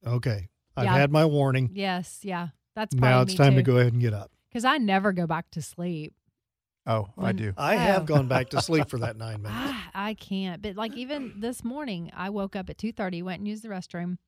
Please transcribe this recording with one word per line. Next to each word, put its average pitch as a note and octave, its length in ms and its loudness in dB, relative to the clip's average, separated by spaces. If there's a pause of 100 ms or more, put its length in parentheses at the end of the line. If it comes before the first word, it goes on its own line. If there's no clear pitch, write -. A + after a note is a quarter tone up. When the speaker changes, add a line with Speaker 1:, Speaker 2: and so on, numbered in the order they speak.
Speaker 1:
"Okay, A#2 420 -2 (280)
I've B2+ 80 0
Speaker 2:
Yeah. A#2+ 120 6
Speaker 1:
had C#3+ 160 6
my D#3 120 6
warning." C3+ 500 2
Speaker 2:
Yes, F#3+ 480 -4
yeah. F3 260 -6 (260)
That's A3 200 -6
Speaker 1:
Now B2+ 60 2
Speaker 2:
probably B2+ 220 6 (100)
Speaker 1:
it's - 80 -4
Speaker 2:
me C#3 40 8
Speaker 1:
time C3+ 100 8
to C3 80 6
Speaker 2:
too. B2+ 100 4
Speaker 1:
go B2 60 6
ahead B2 140 6
and A#2+ 100 2
get A#2 100 2
up. G#2 180 -8 (220)
Speaker 2:
'Cause A#3 120 -6
I C#4 140 4
never G3+ 340 2
go F3 140 -2
back D#3+ 260 -4
to D#3+ 100 -8
sleep. E3+ 520 -8 (720)
Speaker 3:
Oh, A2 220 -2 (100)
I F#3 40 -6
Speaker 2:
When F#2+ 140 0
Speaker 3:
do. G#2 200 -4
Speaker 1:
I D#3+ 200 0
have G3+ 260 2
Speaker 2:
Oh. - 40 -6
Speaker 1:
gone D3 220 4
back B2+ 220 0
to - 120 0
sleep D#3 260 2
for C3 100 -6
Speaker 2:
<laughs> - 20 -2
Speaker 1:
that A2+ 160 -4
nine A2 260 -8
minutes. G#2+ 220 -6
Speaker 2:
Ah, A#3 300 -6
I G#3 200 -6
can't. F#3+ 480 -6
But, G3+ 140 -8
like, A3 180 -6
even B3+ 460 -8
this A#3+ 240 -6
morning, A#3 500 -8
I F#3+ 160 -6
woke G3 240 -6
up F#3 160 -8
at - 80 -12
two A3+ 140 -6
thirty, F3+ 300 -6
went F#3 180 -8
and G#3 80 -6
used G#3+ 160 -8
the A3+ 40 -14
restroom F3+ 600 -8